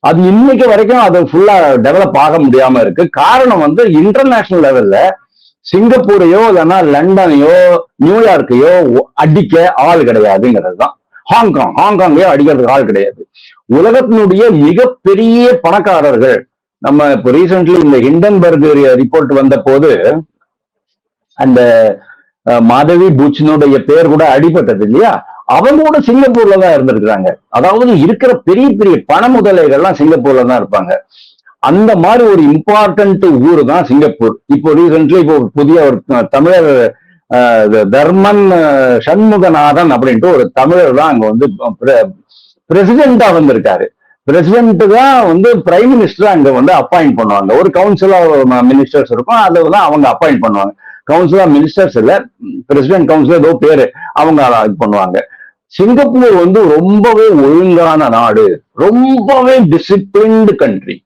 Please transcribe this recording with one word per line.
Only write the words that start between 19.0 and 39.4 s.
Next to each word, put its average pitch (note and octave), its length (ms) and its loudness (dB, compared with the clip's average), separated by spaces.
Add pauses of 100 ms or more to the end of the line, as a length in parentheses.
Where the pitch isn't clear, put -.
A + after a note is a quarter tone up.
வந்த C3+ 280 0
போது C#3 300 0 (1400)
அந்த, B2+ 260 0 (840)
அஹ், A#2+ 140 0
மாதவி D3+ 480 2
பூச்சனுடைய D3 720 0
பேர் D#3 300 0
கூட D3+ 300 0
அடிபட்டது C#3+ 440 -2
இல்லையா? D3 300 0 (340)
அவங்க C4+ 360 0
கூட D4+ 160 0
சிங்கப்பூர்ல A#3 600 2
தான் F#3 140 2
இருந்திருக்கிறாங்க. A2 560 -2 (200)
அதாவது G3+ 500 0
இருக்கிற A3 360 0
பெரிய A#3+ 340 0 (100)
பெரிய F#3+ 280 0
பண F#3 220 0
முதலைகள்லாம் F3+ 680 0
சிங்கப்பூர்ல C3+ 480 0
தான் B2 140 -2
இருப்பாங்க. G2 320 -6 (680)
அந்த G3+ 380 0
மாதிரி G3 320 0
ஒரு F#3+ 140 2
இம்பார்ட்டன்ட் F#3 1080 0
ஊரு D#3+ 140 2
தான் D#3 200 -2
சிங்கப்பூர். A#2 640 -2
இப்போ C#3+ 240 -2
recently D#3+ 480 2
இப்போ D#3+ 140 0
ஒரு B2+ 220 -2
புதிய D3 260 0
ஒரு, C3+ 280 -2
அஹ், A#2+ 200 -2
தமிழர், E3 420 0 (600)
அஹ், A#2+ 380 0
த-, G#2+ 220 0
தர்மன், F#3+ 600 0
அஹ், C#3 500 0
சண்முகநாதன் E3+ 880 0